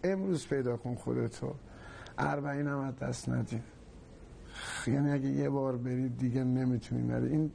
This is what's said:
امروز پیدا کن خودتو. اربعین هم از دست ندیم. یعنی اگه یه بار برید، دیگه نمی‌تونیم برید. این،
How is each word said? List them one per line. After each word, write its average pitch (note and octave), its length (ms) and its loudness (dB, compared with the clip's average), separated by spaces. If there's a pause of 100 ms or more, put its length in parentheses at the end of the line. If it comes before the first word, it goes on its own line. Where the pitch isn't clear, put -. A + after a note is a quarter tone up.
امروز F#3+ 440 0
پیدا B2 280 2
کن B2 180 -4
خودتو. B2 600 -2 (640)
اربعین C#3+ 480 0
هم C#3+ 120 0
از C3+ 180 -4
دست B2+ 320 -4
ندیم. A#2 340 0 (1200)
یعنی C#3 240 4
اگه C#3 180 4
یه C#3 220 2
بار C3+ 260 2
برید، B2+ 420 0
دیگه B2+ 260 2
نمی‌تونیم B2 640 2
برید. B2 240 2
این، D#3 220 4